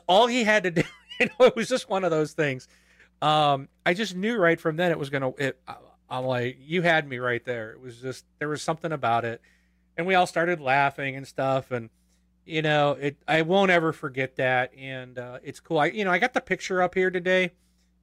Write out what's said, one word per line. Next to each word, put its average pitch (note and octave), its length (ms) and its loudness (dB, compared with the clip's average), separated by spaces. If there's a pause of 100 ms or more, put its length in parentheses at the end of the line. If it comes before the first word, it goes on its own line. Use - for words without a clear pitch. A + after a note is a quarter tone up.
all G#3 200 6
he A#3+ 160 0
had G#3 200 2
to F3+ 80 -2
do. E3 160 0
<laughs> - 320 -20
You B3 60 2 (140)
know, B3 80 10
it - 100 4
was A3+ 100 -4
just - 220 -4
one F#3+ 160 0
of E3+ 60 2
those D#3 220 0
things. C3+ 340 -2 (540)
Um, D3 460 2 (180)
I F3 80 2
just F#3 220 -4
knew G#3+ 220 -2
right E3 220 4
from D#3+ 180 -2
then F3 140 2
it D#3 80 0
was C#3 100 -6
gonna, C3+ 280 -2
it, C3+ 300 -4
I, - 80 -14 (340)
I'm B2+ 160 -6
like, B2 360 -4
you D#3+ 200 -4
had D#3+ 260 2
me C3 100 -8
right A#2+ 260 -2
there. A2+ 280 -8
It - 100 -20
was A#2+ 200 -18
just, B2+ 220 -10 (160)
there D3+ 100 -4
was D3 120 -6
something E3 320 -4
about A#2 320 0
it. A#2 160 -8 (560)
And E3+ 100 -4
we F#3+ 80 2
all F3+ 120 4
started E3+ 340 -2
laughing C#3 560 0
and C3+ 100 -12
stuff. C3+ 440 -2
And, A#2 180 -6 (560)
you D#3 160 -4
know, D3 320 2
it, C#3+ 240 -4 (100)
I D#3 140 2
won't F#3+ 280 4
ever E3 220 4
forget C3+ 460 -6
that. B2+ 400 0
And, B2+ 420 -12
uh, B2 240 -12
it's - 160 -14
cool. - 180 -4
I, D3 100 4
you G3+ 180 -4
know, F#3 60 0
I F3 80 2
got A#3+ 140 -2
the A3+ 80 -2
picture F#3 400 -2
up F3+ 140 0
here F#3 160 2
today F#3 400 0 (520)